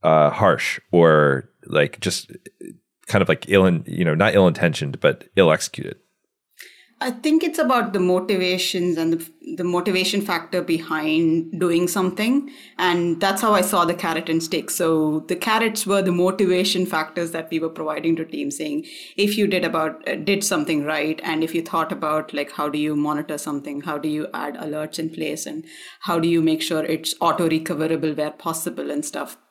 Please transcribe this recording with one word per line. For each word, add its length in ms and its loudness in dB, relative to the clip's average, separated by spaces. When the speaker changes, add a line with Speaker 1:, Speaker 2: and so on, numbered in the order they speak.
Speaker 1:
uh, 280 6
harsh 500 2
or, 580 6
like, 360 0
just 300 -4
kind 140 4
of, 80 2
like, 180 2
ill, 180 8
in-, 220 4
you 160 -2
know, 120 2
not 200 4
ill-intentioned, 640 4
but 380 0
ill-executed. 580 2
Speaker 2:
I 60 -2
think 340 2
it's 140 -4
about 360 0
the 60 0
motivations 960 0
and 180 0
the, 180 -6
the 60 -4
motivation 580 0
factor 400 -4
behind 960 -2
doing 280 2
something. 640 0
And 420 0
that's 220 0
how 140 4
I 60 4
saw 240 2
the 100 0
carrot 340 -4
and 140 0
stick. 260 -4
So 520 0
the 140 -4
carrots 520 0
were 160 2
the 80 2
motivation 720 2
factors 460 -4
that 180 -8
we 80 -2
were 120 -2
providing 480 -2
to 80 -6
teams, 320 -8
saying, 280 -6
if 180 2
you 120 2
did 180 0
about, 420 -2
uh, 60 -2
did 300 -2
something 400 -2
right, 400 -2
and 200 -2
if 120 -4
you 80 -2
thought 280 -2
about, 440 -4
like, 160 -4
how 180 -4
do 80 -4
you 180 0
monitor 440 -2
something, 420 -8
how 160 -6
do 100 -4
you 240 -4
add 260 -6
alerts 420 -8
in 100 -4
place, 380 -8
and 180 -12
how 180 -2
do 80 0
you 120 4
make 220 2
sure 240 -2
it's 340 -4
auto-recoverable 960 0
where 160 -2
possible 640 -8
and 120 -4
stuff 340 -10